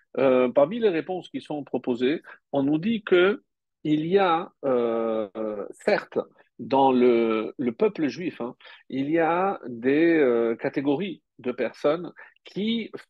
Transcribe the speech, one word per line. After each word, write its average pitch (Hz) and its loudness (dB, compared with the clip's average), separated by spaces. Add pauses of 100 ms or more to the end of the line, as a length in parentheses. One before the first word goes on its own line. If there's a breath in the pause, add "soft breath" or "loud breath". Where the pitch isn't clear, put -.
(180)
euh, 127 4
parmi 143 2
les 220 2
réponses 165 -4
qui 135 -10
sont 147 -8
proposées, 127 -2 (320 loud breath)
on 139 0
nous 147 2
dit 208 -4
que 190 2 (400)
il 151 0
y 185 2
a, 180 0 (120)
euh, 113 0 (440)
certes, - -2 (400 soft breath)
dans 131 2
le, 117 2
le 120 -2
peuple 208 -2
juif, 143 -8
hein, 127 -10 (320 loud breath)
il 139 -4
y 165 2
a 175 0
des, 139 2
euh, 117 2
catégories 147 -4 (180)
de 123 -6
personnes 147 -4 (320 loud breath)
qui 220 -4 (180)